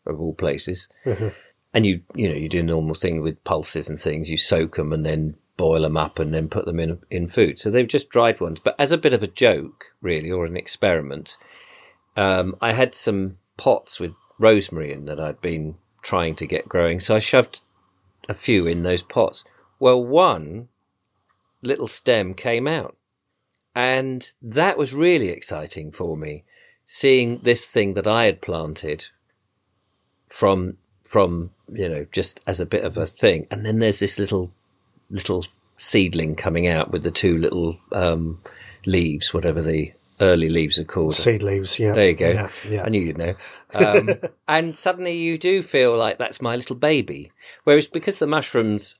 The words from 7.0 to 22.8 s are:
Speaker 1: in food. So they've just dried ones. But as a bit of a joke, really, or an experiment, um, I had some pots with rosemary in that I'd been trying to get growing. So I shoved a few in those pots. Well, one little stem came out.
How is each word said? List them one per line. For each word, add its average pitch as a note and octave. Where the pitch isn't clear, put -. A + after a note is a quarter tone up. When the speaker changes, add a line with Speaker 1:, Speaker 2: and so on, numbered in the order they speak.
Speaker 1:
in F2
food. E2+
So G#2
they've A#2+
just -
dried A#2
ones. E2
But -
as C#3+
a E3+
bit D3+
of G#2+
a G2
joke, -
really, E2
or F2
an E2+
experiment, D#2
um, F#2+
I A#2
had B2+
some F#2+
pots -
with F2
rosemary G2
in C#2+
that D2
I'd D2+
been D#2
trying E2
to D#2+
get -
growing. E2+
So A2
I G#2+
shoved -
a -
few F#2+
in E2+
those F2+
pots. -
Well, B2+
one A#2+
little B2+
stem G2
came A#2+
out. D#3